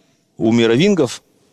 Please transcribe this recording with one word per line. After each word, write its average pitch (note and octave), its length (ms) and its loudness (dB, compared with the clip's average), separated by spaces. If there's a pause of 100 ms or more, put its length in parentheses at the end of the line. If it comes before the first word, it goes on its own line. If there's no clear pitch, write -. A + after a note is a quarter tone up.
(380)
у A2 140 0
мировингов B2 720 0 (300)